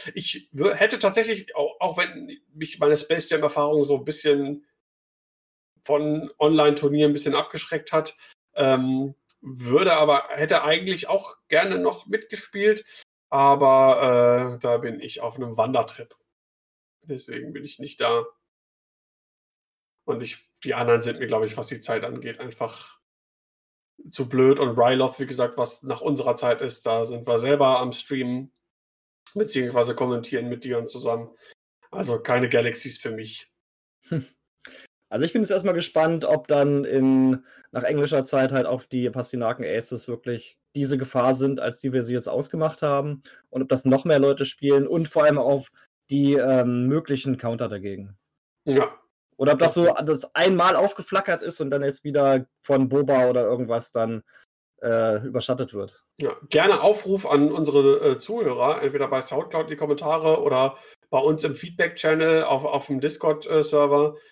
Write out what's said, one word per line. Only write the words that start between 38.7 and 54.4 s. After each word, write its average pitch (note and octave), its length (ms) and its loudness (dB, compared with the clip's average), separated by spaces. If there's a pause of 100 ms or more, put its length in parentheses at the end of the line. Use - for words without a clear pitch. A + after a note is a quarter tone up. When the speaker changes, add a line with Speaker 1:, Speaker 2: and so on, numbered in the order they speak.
Speaker 2:
die B2 260 -4
Pastinaken B2 540 -6
Aces A2+ 440 -6
wirklich A#2 500 -10 (180)
diese C#3 220 -2
Gefahr C3 360 0
sind, C3 260 -2
als - 200 -4
die C3 120 -4
wir B2 120 0
sie B2 100 -4
jetzt A#2+ 140 -6
ausgemacht D3+ 540 -4
haben. C#3+ 400 -2 (280)
Und C3 120 -4
ob C3 60 -6
das C3 160 0
noch C3+ 200 2
mehr D3+ 160 4
Leute C#3 240 2
spielen C#3 420 2
und E3 220 -2
vor D3+ 160 2
allem D3 140 4
auf C3+ 300 0 (420)
die, C#3+ 240 4
ähm, B2 520 2
möglichen C3+ 520 -2
Counter A#2 300 -6
dagegen. G2 480 -12 (500)
Speaker 1:
Ja. C#3 300 2 (400)
Speaker 2:
Oder C#3+ 180 4
ob C3+ 40 0
das E3 160 4
so E3+ 160 4
Speaker 1:
Okay. - 160 0
Speaker 2:
das D3+ 280 -4
einmal F3+ 420 4
aufgeflackert F#3+ 640 -2
ist - 180 -8
und C#3 100 -6
dann C#3+ 120 0
erst C#3 220 -4
wieder C#3 420 2 (160)
von C3+ 260 2
Boba C3+ 420 4
oder B2 120 2
irgendwas A#2 480 -2
dann, A2+ 320 -4 (600)